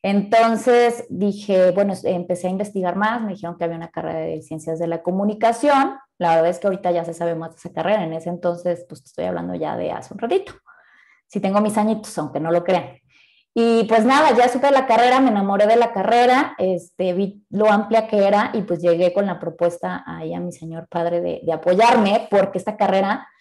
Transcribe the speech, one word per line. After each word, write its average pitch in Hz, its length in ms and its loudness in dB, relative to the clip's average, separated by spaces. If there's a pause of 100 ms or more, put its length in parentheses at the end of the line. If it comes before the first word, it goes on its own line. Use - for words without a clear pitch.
Entonces 226 1040 2
dije, 190 600 2
bueno, 196 220 0
es-, 185 100 -10
empecé 180 440 -4
a 180 40 -2
investigar 190 460 -4
más, 226 240 -2
me 208 100 -6
dijeron 175 260 -10
que 175 60 -6
había 170 140 -6
una 165 120 -12
carrera 160 300 -8
de 160 220 -6
ciencias 160 360 -10
de 170 100 -4
la 170 140 -6
comunicación. 226 960 0 (200)
La 170 180 2
verdad 165 140 4
es 175 100 -4
que 202 80 -2
ahorita 190 240 -2
ya 170 140 -2
se 165 80 -8
sabe 170 220 -4
más 160 160 -10
de - 40 -20
esa - 160 -18
carrera, 190 320 -2
en 160 80 -6
ese 165 180 -8
entonces, 175 580 -4
pues - 140 -20
te - 60 -20
estoy - 180 -8
hablando 175 300 -6
ya 156 220 -6
de 165 160 -6
hace - 200 -12
un 202 60 -14
ratito. 359 320 -2 (760)
Sí - 140 -8
tengo 196 220 0
mis 214 160 0
añitos, 214 400 -2
aunque 147 240 -6
no 160 100 -2
lo 175 140 0
crean. - 320 -2 (580)
Y 233 300 2
pues 220 180 4
nada, 269 320 4
ya 240 140 6
supe 277 220 2
la 262 160 2
carrera, 247 340 4
me 262 80 4
enamoré 196 380 2
de 226 100 6
la 233 160 2
carrera, 240 640 2
este, 180 560 -4
vi 196 360 -4
lo 214 220 2
amplia 220 360 2
que 202 200 2
era 208 260 2
y 214 100 -2
pues 170 180 -4
llegué 175 320 2
con 202 120 0
la 175 140 -6
propuesta 175 680 -4
ahí 165 280 -10
a 175 60 -8
mi 175 120 -8
señor 165 380 -14
padre 170 320 -2
de, 175 220 -6
de 160 100 -2
apoyarme, 214 760 2
porque 196 280 0
esta 202 180 -6
carrera 196 520 0 (140)